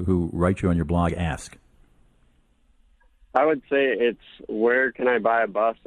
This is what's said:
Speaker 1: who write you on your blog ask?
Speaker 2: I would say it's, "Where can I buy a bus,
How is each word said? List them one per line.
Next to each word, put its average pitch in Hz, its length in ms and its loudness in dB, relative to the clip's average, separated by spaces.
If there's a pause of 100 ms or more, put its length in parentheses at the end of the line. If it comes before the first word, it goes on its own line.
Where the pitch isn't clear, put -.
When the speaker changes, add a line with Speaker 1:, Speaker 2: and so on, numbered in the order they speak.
Speaker 1:
who 90 260 0
write 90 300 0
you 95 80 2
on 87 60 2
your 85 80 0
blog 85 300 0
ask? - 420 -8 (1800)
Speaker 2:
I 131 100 2
would 151 180 0
say 139 240 0
it's, 117 360 0 (240)
"Where 120 460 2
can 127 160 -2
I 123 100 2
buy 113 240 0
a 110 60 -2
bus, 110 280 0 (100)